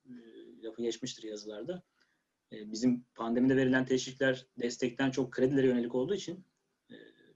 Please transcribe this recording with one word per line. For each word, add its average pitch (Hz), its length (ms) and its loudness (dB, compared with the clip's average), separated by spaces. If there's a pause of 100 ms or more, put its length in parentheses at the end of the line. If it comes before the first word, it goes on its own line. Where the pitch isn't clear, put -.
e, 131 80 -18 (500)
lafı 113 180 -8
geçmiştir 120 420 -4
yazılarda. 107 600 -8 (680)
E, 107 200 -12
bizim 120 340 2 (100)
pandemide 123 400 2
verilen 131 300 4
teşvikler 131 600 0 (120)
destekten 123 520 -2
çok 131 220 -2
kredilere 131 340 4
yönelik 123 280 2
olduğu 151 200 0
için, 185 300 -8 (440)
e, - 60 -20 (400)